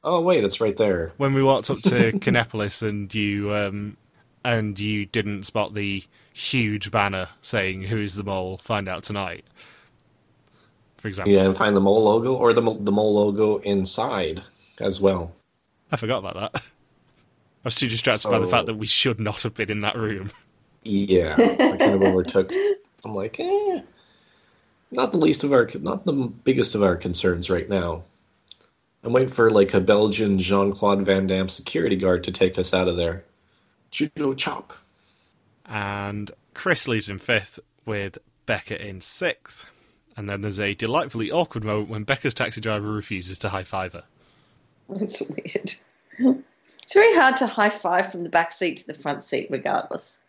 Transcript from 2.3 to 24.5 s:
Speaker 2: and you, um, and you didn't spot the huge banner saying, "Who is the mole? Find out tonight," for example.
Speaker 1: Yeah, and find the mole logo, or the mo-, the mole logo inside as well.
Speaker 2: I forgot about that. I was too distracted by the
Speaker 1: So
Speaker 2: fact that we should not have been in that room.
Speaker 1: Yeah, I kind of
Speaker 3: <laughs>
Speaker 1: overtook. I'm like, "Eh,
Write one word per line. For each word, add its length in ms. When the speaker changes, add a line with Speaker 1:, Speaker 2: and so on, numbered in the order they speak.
Speaker 2:
and 320
you, 400
um, 420
and 320
you 300
didn't 380
spot 300
the 280
huge 580
banner 380
saying, 400
"Who 180
is 160
the 80
mole? 340
Find 300
out 160
tonight," 400
for 100
example. 260
Speaker 1:
Yeah, 120
and 120
find 200
the 40
mole 220
logo, 320
or 180
the 100
mo-, 120
the 160
mole 240
logo 440
inside 840
as 200
well. 320
Speaker 2:
I 40
forgot 300
about 80
that. 60
I 1040
was 100
too 100
distracted 440
by 100
the 60
Speaker 1:
So 40
Speaker 2:
fact 160
that 120
we 100
should 320
not 220
have 120
been 160
in 120
that 140
room. 360
Speaker 1:
Yeah, 560
I 380
kind 60
of 80
Speaker 3:
<laughs> 80
Speaker 1:
overtook. 400
I'm 100
like, 240
"Eh, 420